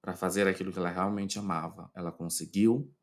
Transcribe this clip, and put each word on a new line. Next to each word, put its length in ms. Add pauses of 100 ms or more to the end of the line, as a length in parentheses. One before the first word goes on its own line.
pra 160
fazer 320
aquilo 240
que 60
ela 120
realmente 480
amava, 560
ela 160
conseguiu 800 (100)